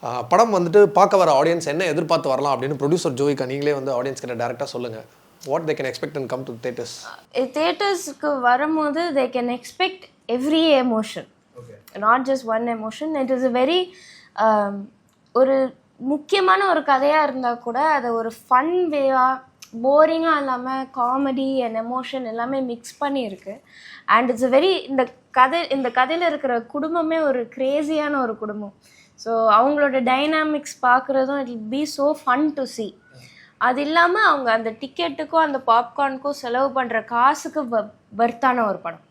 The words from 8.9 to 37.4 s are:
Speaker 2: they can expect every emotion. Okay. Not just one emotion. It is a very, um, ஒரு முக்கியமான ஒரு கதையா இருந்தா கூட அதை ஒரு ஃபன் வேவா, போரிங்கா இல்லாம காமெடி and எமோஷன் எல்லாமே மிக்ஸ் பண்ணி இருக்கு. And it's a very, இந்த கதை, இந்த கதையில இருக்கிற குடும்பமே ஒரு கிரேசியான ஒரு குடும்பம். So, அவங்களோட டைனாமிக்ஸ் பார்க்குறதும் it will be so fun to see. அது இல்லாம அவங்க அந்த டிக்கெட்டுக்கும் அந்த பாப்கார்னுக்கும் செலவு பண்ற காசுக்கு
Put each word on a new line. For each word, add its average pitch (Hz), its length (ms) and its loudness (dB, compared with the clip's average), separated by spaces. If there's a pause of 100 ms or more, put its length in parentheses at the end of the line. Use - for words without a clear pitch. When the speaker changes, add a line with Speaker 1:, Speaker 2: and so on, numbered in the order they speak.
Speaker 2:
they 262 160 0
can 240 200 -4
expect 359 520 -6 (280)
every 294 540 2
emotion. 220 460 -2 (260)
Okay. - 460 -18
Not 226 240 4
just 262 200 -2
one 226 240 -2
emotion. 233 540 -6
It 254 80 -2
is 254 260 0
a 254 80 4
very, 359 260 0 (460)
um, 208 380 2 (580)
ஒரு 262 440 2 (240)
முக்கியமான 381 680 2
ஒரு 330 120 2
கதையா 285 420 2
இருந்தா 254 320 -2
கூட 240 340 -2
அதை 262 220 0
ஒரு 226 220 -4 (180)
ஃபன் 320 400 2
வேவா, 262 520 2 (420)
போரிங்கா 311 520 4
இல்லாம 262 460 -4
காமெடி 269 800 -2
and 226 160 -2
எமோஷன் 247 500 -6
எல்லாமே 233 340 -4
மிக்ஸ் 240 380 -8
பண்ணி 277 220 -2
இருக்கு. 202 400 -10 (460)
And 233 240 4
it's 240 240 0
a 262 40 8
very, 349 300 2
இந்த 254 200 0 (220)
கதை, 269 400 2
இந்த 269 180 -2
கதையில 262 380 0
இருக்கிற 277 340 -2
குடும்பமே 320 600 -4
ஒரு 254 360 -2
கிரேசியான 294 640 -2
ஒரு 220 180 -4
குடும்பம். 208 360 -10 (400)
So, 226 360 0
அவங்களோட 262 520 4
டைனாமிக்ஸ் 294 800 0
பார்க்குறதும் 262 580 2
it 262 80 -6
will 220 260 -8
be 285 80 -2
so 302 340 -2 (100)
fun 285 260 2
to 277 120 -4 (120)
see. 214 200 -8 (600)
அது 254 240 0
இல்லாம 339 400 2
அவங்க 285 320 2
அந்த 226 180 0
டிக்கெட்டுக்கும் 302 640 -4
அந்த 294 300 2
பாப்கார்னுக்கும் 262 640 0
செலவு 262 420 -2
பண்ற 226 320 -2
காசுக்கு 277 600 0